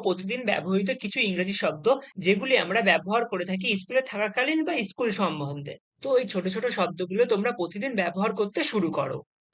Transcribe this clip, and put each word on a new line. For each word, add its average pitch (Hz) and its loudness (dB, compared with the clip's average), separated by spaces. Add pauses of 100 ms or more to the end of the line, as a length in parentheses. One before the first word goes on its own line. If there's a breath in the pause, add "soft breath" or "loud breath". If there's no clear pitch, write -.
প্রতিদিন 190 -2
ব্যবহৃত 190 0 (100)
কিছু 214 -4
ইংরেজি 190 0
শব্দ, 156 -2 (320 loud breath)
যেগুলি 208 2
আমরা 185 2
ব্যবহার 190 2
করে 160 -4
থাকি 190 -4 (100)
স্কুলে 247 0
থাকাকালীন 254 0
বা 330 -2
স্কুল 226 -2
সম্বন্ধে। 143 -2 (260)
তো 269 -6
এই 247 4
ছোট 180 -2
ছোট 208 -2 (120)
শব্দগুলো 185 0
তোমরা 220 2
প্রতিদিন 202 -4
ব্যবহার 190 0
করতে 208 -2
শুরু 185 2
করো। 135 -2 (360)